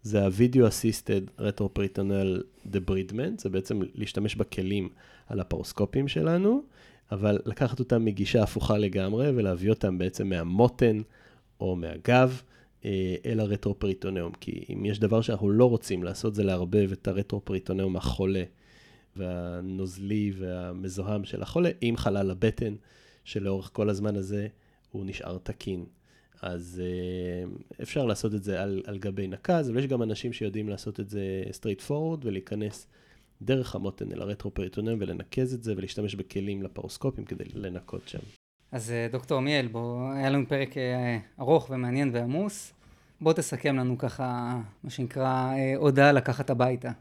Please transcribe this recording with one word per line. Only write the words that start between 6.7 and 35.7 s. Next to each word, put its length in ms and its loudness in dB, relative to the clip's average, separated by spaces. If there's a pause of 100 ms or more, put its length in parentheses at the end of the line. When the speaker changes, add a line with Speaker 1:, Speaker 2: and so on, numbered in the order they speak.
Speaker 1:
אבל 320 2
לקחת 340 0
אותם 260 4
מגישה 380 4
הפוכה 360 2
לגמרי, 560 2
ולהביא 360 2
אותם 280 2
בעצם 300 0
מהמותן 760 4 (580)
או 160 0
מהגב, 680 4 (420)
אה, 300 0 (120)
אל 140 2
הרטרופריטונאום, 1000 0
כי 320 -8
אם 120 -4
יש 140 0
דבר 220 6
שאנחנו 300 2
לא 180 8
רוצים 340 0
לעשות, 320 -2
זה 100 2
לערבב 480 4
את 160 -6
הרטרופריטונאום 880 -2
החולה, 460 0 (760)
והנוזלי 1200 -4
והמזוהם 840 -4
של 180 -6
החולה, 280 2 (100)
עם 160 2
חלל 340 0
הבטן, 440 0 (500)
שלאורך 480 -4
כל 160 2
הזמן 280 0
הזה 300 -4 (440)
הוא 160 -8
נשאר 320 -8
תקין. 460 -6 (580)
אז, 420 -8
אה, 680 -4 (320)
אפשר 240 -2
לעשות 280 0
את 100 -2
זה 180 -2
על, 240 -2
על 120 -8
גבי 280 -4
נקז, 440 0
אבל 80 0
יש 80 0
גם 160 0
אנשים 300 -2
שיודעים 360 -4
לעשות 320 -6
את 100 -6
זה 320 -2 (100)
straight 360 -6
forward, 340 -2
ולהיכנס 640 -4 (560)
דרך 320 0
המותן 380 -6
אל 100 -6
הרטרופריטונאום, 800 -4
ולנקז 540 -2
את 80 -8
זה, 140 -2